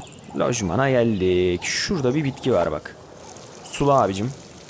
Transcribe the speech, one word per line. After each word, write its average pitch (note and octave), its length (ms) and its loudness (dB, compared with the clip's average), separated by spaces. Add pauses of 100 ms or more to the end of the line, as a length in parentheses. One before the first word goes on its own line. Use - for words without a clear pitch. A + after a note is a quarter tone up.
(380)
Lojmana B2 520 0
geldik. F#2 720 4
Şurada C3+ 520 0
bir D#3 100 0
bitki C3+ 280 -2
var E2+ 200 2
bak. - 240 -8 (680)
Sula C#3 380 4
abicim. G2 280 0 (400)